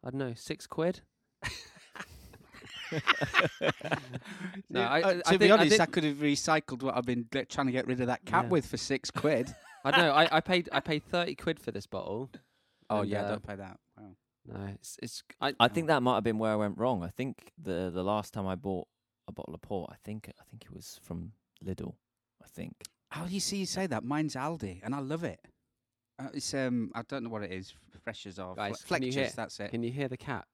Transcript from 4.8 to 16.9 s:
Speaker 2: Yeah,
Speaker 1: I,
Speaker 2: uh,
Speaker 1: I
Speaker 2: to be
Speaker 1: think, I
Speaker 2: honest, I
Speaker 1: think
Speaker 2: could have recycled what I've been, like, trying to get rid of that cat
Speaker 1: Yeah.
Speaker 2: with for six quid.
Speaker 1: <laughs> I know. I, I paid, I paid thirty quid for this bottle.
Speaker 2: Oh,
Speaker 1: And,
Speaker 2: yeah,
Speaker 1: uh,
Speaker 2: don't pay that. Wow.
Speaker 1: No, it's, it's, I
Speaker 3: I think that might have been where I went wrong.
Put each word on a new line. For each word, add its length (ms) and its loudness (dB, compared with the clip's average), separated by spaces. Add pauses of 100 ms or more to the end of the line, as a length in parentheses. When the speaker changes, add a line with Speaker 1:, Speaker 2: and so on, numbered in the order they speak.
Speaker 2:
Yeah, 80 2
Speaker 1:
I, 140 4
Speaker 2:
uh, 60 4 (180)
Speaker 1:
I 60 8
Speaker 2:
to 60 8
be 80 10
Speaker 1:
think, 60 12
I 20 12
Speaker 2:
honest, 200 8
I 100 8
Speaker 1:
think 80 -2
Speaker 2:
could 120 4
have 120 2
recycled 680 2
what 140 0
I've 80 0
been, 280 0
like, 160 -2
trying 180 0
to 60 2
get 140 0
rid 140 0
of 80 4
that 160 2
cat 200 4
Speaker 1:
Yeah. 60 -2
Speaker 2:
with 160 4
for 100 -6
six 340 -2
quid. 440 2 (140)
Speaker 1:
<laughs> 160 -20
I 120 4
know. 160 8
I, 240 8
I 40 8
paid, 320 0
I 80 2
paid 240 -2
thirty 300 -2
quid 260 -4
for 100 -8
this 160 -8
bottle. 440 -6 (600)
Speaker 2:
Oh, 100 2
Speaker 1:
And, 100 0
Speaker 2:
yeah, 120 0
Speaker 1:
uh, 80 -2
Speaker 2:
don't 160 -6
pay 100 -10
that. 220 -14 (200)
Wow. 180 -20 (300)
Speaker 1:
No, 280 -8
it's, 280 -16
it's, 200 -12 (180)
I 200 -2
Speaker 3:
I 80 10
think 200 0
that 140 2
might 140 4
have 80 0
been 140 0
where 140 2
I 40 2
went 220 -2
wrong. 240 0